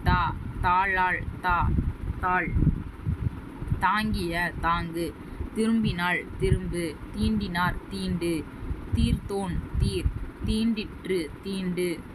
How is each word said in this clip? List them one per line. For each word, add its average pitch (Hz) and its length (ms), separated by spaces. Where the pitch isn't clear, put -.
தா. 180 160
தாளாள், 185 560
தா. 175 140
தாள். 180 300
தாங்கிய, 196 500
தாங்கு. 170 460
திரும்பினாள், 196 640
திரும்பு. 180 440
தீண்டினார், 196 640
தீண்டு. 180 440
தீர்த்தோன், 202 600
தீர். 180 300
தீண்டிற்று, 220 720
தீண்டு. 180 440